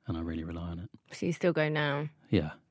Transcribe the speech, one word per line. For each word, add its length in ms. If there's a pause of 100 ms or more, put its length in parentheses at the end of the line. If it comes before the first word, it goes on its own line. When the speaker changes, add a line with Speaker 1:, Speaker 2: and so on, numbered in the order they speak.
Speaker 1:
and 100
I 40
really 220
rely 280
on 80
it. 100 (260)
Speaker 2:
So 120
you 60
still 200
go 160
now? 400 (220)
Speaker 1:
Yeah, 200 (200)